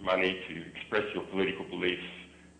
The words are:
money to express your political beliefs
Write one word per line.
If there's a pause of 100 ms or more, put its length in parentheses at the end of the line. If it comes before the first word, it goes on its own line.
money
to (100)
express (100)
your
political
beliefs (520)